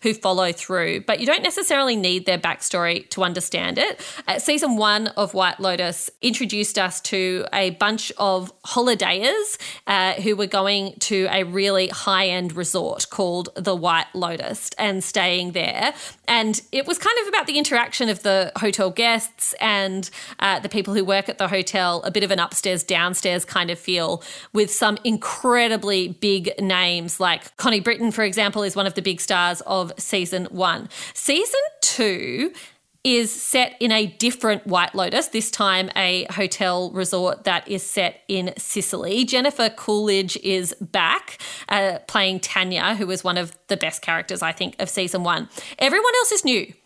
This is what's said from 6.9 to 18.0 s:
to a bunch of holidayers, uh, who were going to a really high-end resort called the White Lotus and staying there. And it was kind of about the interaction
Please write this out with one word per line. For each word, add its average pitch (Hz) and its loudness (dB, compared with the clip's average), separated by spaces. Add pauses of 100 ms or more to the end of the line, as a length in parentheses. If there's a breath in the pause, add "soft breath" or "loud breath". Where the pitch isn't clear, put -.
to 185 -2
a 190 2
bunch 208 0
of 185 0 (100)
holidayers, 240 0 (280 loud breath)
uh, 190 2
who 202 0
were 202 -2
going 196 0
to 190 0
a 190 0
really 190 0
high-end 180 0
resort 170 -2
called 180 -2
the 190 -2
White 165 2
Lotus 170 -6
and 196 0
staying 180 0
there. 180 -2 (320 loud breath)
And 220 2 (120)
it 269 0
was 349 -2
kind 466 2
of 403 -4
about 381 0
the 285 0
interaction 240 0